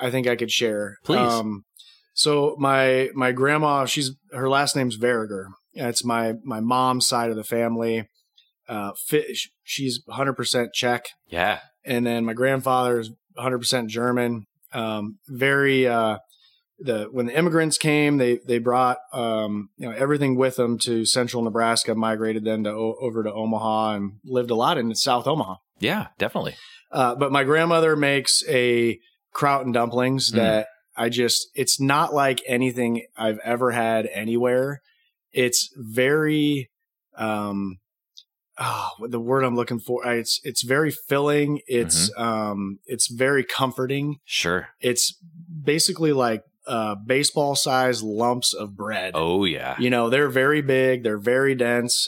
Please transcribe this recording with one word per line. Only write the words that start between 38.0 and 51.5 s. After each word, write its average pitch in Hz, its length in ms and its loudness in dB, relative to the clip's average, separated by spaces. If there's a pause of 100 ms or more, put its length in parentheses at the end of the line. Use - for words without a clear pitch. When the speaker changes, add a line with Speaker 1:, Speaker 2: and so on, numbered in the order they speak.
Speaker 1:
oh, - 400 -6
what 117 120 -10
the 120 100 -2
word 131 240 2
I'm 120 120 0
looking 120 240 -2
for, 123 260 -4
I, 120 100 0
it's, - 280 -2
it's 131 180 -4
very 143 280 0
filling. 147 760 0
It's, 107 440 0
Speaker 2:
Mm-hmm. 117 120 -8
Speaker 1:
um, 104 640 -4
it's 123 240 -2
very 131 340 2
comforting. 139 800 -4
Speaker 2:
Sure. - 440 -2 (120)
Speaker 1:
It's - 360 0 (460)
basically 160 500 2
like, 120 300 0 (240)
uh, 110 280 -2
baseball 135 640 0
size 127 480 2
lumps 120 500 0
of 101 220 -10
bread. 98 400 -6
Speaker 2:
Oh, 87 280 2
yeah. 127 360 -2
Speaker 1:
You 123 100 2
know, 120 200 2
they're 139 180 2
very 135 340 2
big, 131 400 2
they're 107 160 -2
very 127 380 2